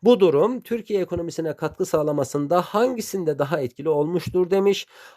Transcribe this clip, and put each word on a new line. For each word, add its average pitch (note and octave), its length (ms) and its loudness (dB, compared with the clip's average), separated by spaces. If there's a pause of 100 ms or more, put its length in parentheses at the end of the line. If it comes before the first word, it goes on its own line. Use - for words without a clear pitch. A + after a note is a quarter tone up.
Bu A#3 160 6
durum F#3+ 420 4
Türkiye G#3 400 -4
ekonomisine E3 540 -6
katkı D#3+ 300 -4
sağlamasında D3 760 0
hangisinde G3 800 -2
daha D3 200 0
etkili C#3 300 -6
olmuştur E3+ 600 0
demiş. G3 380 2 (300)